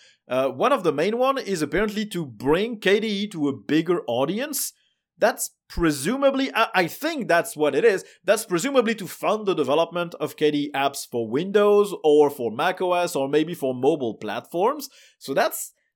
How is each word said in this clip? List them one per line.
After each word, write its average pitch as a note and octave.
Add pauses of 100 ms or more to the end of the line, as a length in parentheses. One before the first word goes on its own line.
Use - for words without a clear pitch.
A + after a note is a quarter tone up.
(280)
Uh, C3
one E3+
of A#3+
the D#3+
main F3+
one C4+
is F#3+
apparently G3+
to F3
bring D#3
K G3
D A3
E G3+
to D3+
a B2+
bigger D#3+
audience. F#3 (440)
That's B3+ (160)
presumably, B3
I, A3+
I F#3
think C#4+
that's E3
what D3
it E3
is, G3+ (180)
that's G#3+
presumably A3+
to F#3+
fund G#3
the F#3+
development E3
of D3
K D3+
D D3
E D3
apps C#3
for A#2
Windows G3+ (100)
or D3
for A#2+
mac E3+
O F3+
S F3
or C#3
maybe D#3+
for C3+
mobile B2+
platforms. E3+ (280)
So -
that's, B3 (220)